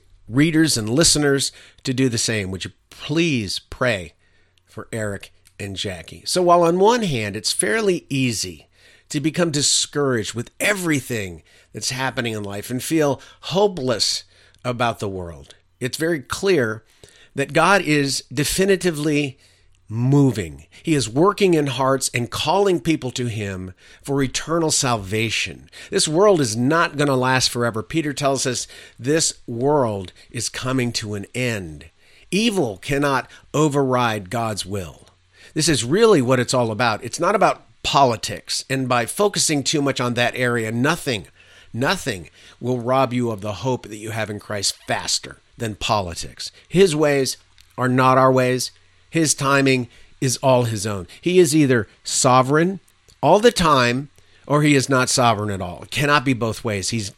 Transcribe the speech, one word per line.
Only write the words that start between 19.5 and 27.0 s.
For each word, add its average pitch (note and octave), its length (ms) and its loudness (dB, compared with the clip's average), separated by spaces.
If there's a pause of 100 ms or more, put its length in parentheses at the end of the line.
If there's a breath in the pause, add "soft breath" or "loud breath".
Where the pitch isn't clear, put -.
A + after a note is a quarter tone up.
moving. A2+ 800 2 (160 loud breath)
He E3 120 0
is A2+ 140 -2
working F3+ 440 4
in D3 140 2
hearts C3 460 0
and A#2+ 180 -4
calling F#3 480 0
people C#3+ 320 -2
to B2 140 -6
him G2 480 -8 (280 soft breath)
for C#3 220 -2
eternal D#3+ 480 -2
salvation. A2 1000 -2 (200 loud breath)
This G3 180 0
world F3+ 320 4
is A2 160 -2
not D#3+ 400 0
gonna C#3+ 220 0